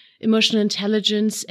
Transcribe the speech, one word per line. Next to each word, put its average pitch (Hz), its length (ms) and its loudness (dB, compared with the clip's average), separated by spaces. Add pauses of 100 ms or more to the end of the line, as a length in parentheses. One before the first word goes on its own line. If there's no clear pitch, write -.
(220)
emotional 220 400 2
intelligence, 208 880 -2